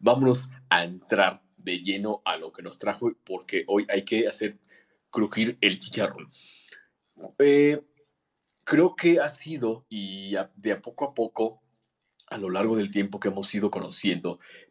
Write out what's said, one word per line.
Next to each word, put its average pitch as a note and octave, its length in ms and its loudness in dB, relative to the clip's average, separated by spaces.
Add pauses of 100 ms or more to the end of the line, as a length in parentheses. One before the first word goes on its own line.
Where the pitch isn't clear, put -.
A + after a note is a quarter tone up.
vámonos B2+ 500 4 (180)
a F2 160 4
entrar F#2 580 0 (140)
de F2+ 240 -6
lleno G2 440 -4
a E2 120 -2
lo E2 160 -12
que F2 100 -18
nos F2 160 -14
trajo, G#2 340 -2 (120)
porque F2+ 420 -6
hoy G2+ 220 2
hay G2 140 0
que A2 240 0
hacer G#2 320 -4 (520)
crujir A2 500 -2
el F#2 180 2
chicharrón. - 480 -6 (1120)
Eh, C#3+ 420 6 (840)
creo D#3+ 300 4
que E3+ 260 4
ha C#3+ 80 0
sido, A#2+ 600 -6
y G2 480 -8
a, - 200 -4
de G#2 160 -2
a F#2+ 80 -4
poco - 240 -8
a C#3 100 -6
poco, A2+ 460 -2 (680)
a - 100 -10
lo F#2+ 100 -6
largo A2 280 0
del G2+ 160 -2
tiempo G2+ 280 -2
que G2+ 80 -4
hemos G2 260 -4
ido G2+ 160 0
conociendo, F2 680 -4 (320)